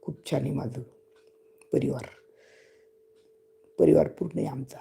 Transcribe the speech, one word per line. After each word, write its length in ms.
खूप 300
छान 100
आहे 120
माझं 280
परिवार. 320
परिवार 280
पूर्ण 320
आहे 80
आमचा. 340